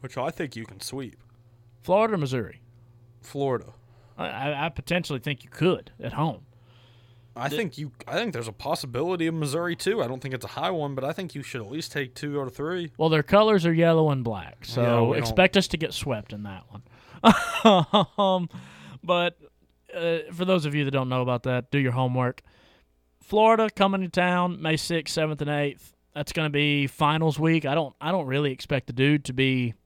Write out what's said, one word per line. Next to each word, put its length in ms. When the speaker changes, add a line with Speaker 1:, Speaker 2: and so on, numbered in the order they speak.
Speaker 1:
Which 160
I 140
think 240
you 100
can 160
sweep. 360
Speaker 2:
Florida 320
or 40
Missouri? 420
Speaker 1:
Florida. 540
Speaker 2:
I, 120
I, 380
I 20
potentially 500
think 240
you 80
could 400
at 120
home. 300
Speaker 1:
I 140
Speaker 2:
The 80
Speaker 1:
think 220
you. 140
I 80
think 180
there's 160
a 40
possibility 760
of 60
Missouri 420
too. 260
I 60
don't 120
think 140
it's 100
a 40
high 220
one, 240
but 100
I 80
think 220
you 80
should 180
at 100
least 220
take 220
two 260
out 80
of 60
three. 420
Speaker 2:
Well, 120
their 140
colors 440
are 60
yellow 380
and 140
black, 380
Speaker 1:
Yeah, 120
Speaker 2:
so 300
Speaker 1:
we 100
don't 40
Speaker 2:
expect 380
us 120
to 80
get 180
swept 380
in 120
that 260
one. 120
<laughs> 960
Um, 300
but, 360
uh, 240
for 120
those 200
of 100
you 100
that 60
don't 180
know 140
about 220
that, 260
do 80
your 140
homework. 500
Florida 500
coming 320
to 60
town 540
May 140
sixth, 380
seventh, 260
and 100
eighth. 440
That's 180
gonna 180
be 360
finals 520
week. 280
I 80
don't, 260
I 100
don't 160
really 260
expect 340
the 60
dude 340
to 60
be 420